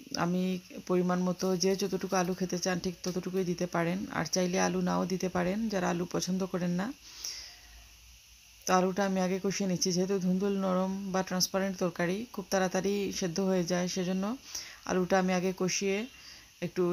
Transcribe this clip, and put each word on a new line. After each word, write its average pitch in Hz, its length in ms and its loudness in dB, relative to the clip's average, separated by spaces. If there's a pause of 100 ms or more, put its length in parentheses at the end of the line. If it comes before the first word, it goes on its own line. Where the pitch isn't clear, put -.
(240)
আমি 180 360 0 (300)
পরিমাণ 180 380 4
মতো 180 200 0 (160)
যে 190 80 4 (100)
যতটুকু 190 340 -2
আলু 185 240 2
খেতে 180 200 -2
চান 180 240 0
ঠিক 180 200 -4
ততটুকুই 185 400 -2
দিতে 175 220 -2 (100)
পারেন, 170 220 0 (200)
আর 165 80 0
চাইলে 180 320 0 (100)
আলু 180 140 0
নাও 180 240 2
দিতে 185 240 -2
পারেন 185 400 0
যারা 185 200 0
আলু 175 220 0
পছন্দ 180 340 0
করেন 180 260 -2
না। 190 220 -2 (1700)
তো 185 80 2
আলুটা 185 320 4
আমি 190 160 0
আগে 185 220 2
কষিয়ে 196 280 0
নিচ্ছি, 180 240 0
যেহেতু 190 200 2 (100)
ধুন্দুল 185 280 2 (120)
নরম 190 260 2 (220)
বা 185 140 2
transparent 185 560 0
তরকারি 175 340 0 (160)
খুব 196 160 -8
তাড়াতাড়ি 190 440 2 (260)
সেদ্ধ 170 200 -2
হয়ে 190 320 4
যায়, 180 160 2
সেজন্য 190 500 -2 (480)
আলুটা 180 380 2
আমি 185 160 2
আগে 185 180 0
কষিয়ে 190 400 0 (640)
একটু 180 320 0